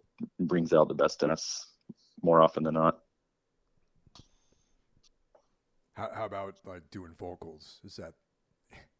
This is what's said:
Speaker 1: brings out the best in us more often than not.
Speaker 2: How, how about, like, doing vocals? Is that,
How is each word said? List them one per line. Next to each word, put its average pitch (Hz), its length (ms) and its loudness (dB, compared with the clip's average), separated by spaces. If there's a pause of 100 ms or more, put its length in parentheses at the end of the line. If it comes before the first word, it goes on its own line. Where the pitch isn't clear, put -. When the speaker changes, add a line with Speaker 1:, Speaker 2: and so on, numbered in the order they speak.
(400)
Speaker 1:
brings 85 340 0
out 76 140 8
the 78 60 -6
best 73 300 0
in 71 80 2
us - 360 -6 (540)
more 82 200 6
often 80 220 4
than 78 100 -2
not. 80 260 2 (3000)
Speaker 2:
How, 107 200 -10
how 110 120 -8
about, 98 300 -10 (100)
like, 90 260 -18
doing 90 260 -14
vocals? 85 680 -16
Is - 140 -20
that, 82 160 -16 (880)